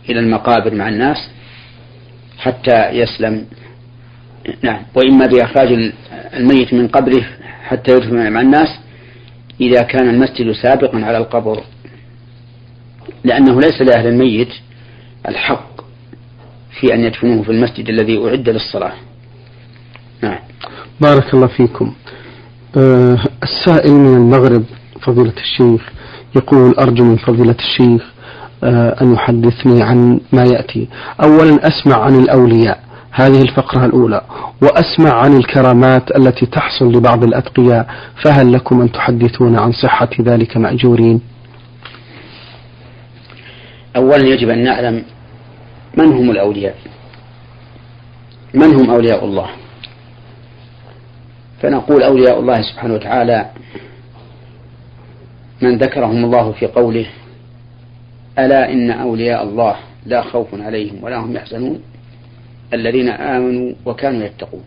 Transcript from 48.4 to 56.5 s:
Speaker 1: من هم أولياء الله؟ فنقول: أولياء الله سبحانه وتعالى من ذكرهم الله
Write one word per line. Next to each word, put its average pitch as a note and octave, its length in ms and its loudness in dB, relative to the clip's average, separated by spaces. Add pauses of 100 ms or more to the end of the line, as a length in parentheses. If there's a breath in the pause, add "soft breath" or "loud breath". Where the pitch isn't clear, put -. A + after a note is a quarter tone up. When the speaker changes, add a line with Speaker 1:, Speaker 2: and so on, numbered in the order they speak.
Speaker 1:
من D3 200 4
هم B2+ 160 2
أولياء A#2 340 0
الله؟ G2 260 -8 (2000)
فنقول: C#3 400 0
أولياء B2+ 380 2
الله A#2+ 220 -2
سبحانه A2+ 320 -8
وتعالى A2+ 560 -4 (2000 loud breath)
من B2 160 0
ذكرهم A#2+ 460 -2
الله A#2 280 0